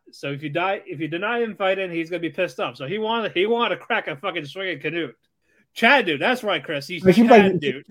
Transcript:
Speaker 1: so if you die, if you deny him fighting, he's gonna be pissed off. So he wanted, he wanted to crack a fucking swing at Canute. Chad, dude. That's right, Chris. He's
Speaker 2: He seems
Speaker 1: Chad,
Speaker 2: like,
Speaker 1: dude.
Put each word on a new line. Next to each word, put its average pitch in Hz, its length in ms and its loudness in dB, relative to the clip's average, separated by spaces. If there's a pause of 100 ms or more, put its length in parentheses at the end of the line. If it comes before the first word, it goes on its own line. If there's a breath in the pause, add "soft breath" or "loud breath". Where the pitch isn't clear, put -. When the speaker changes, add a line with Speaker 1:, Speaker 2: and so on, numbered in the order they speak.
(100)
Speaker 1:
so 143 220 -10
if 143 100 -10
you 156 60 -8
die, 180 380 -2
if 170 120 -12
you 156 100 -6
deny 208 320 -4
him 220 140 -4
fighting, 190 360 -2
he's 165 180 -6
gonna 175 120 -6
be 165 100 -6
pissed 175 280 -6
off. 147 180 -6
So 131 100 -12
he 185 120 -6
wanted, 214 340 -4
he 180 120 0
wanted 226 320 0
to - 60 -16
crack 214 260 -4
a 151 80 -8
fucking 170 300 -8
swing 185 240 -8
at 151 100 -8
Canute. 160 340 -6 (600)
Chad, 240 320 4
dude. 143 160 -2
That's 240 200 0
right, 180 220 -2
Chris. 143 240 -8
He's 175 160 -8
Speaker 2:
He 190 80 8
seems 220 160 6
Speaker 1:
Chad, 202 240 8
Speaker 2:
like, 170 80 0
Speaker 1:
dude. 139 300 -4